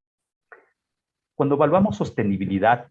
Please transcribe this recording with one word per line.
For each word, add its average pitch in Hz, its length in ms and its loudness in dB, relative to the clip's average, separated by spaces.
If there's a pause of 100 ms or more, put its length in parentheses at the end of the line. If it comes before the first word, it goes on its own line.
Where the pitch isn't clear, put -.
(1400)
Cuando 143 200 0
evaluamos 180 420 2
sostenibilidad, 101 920 -2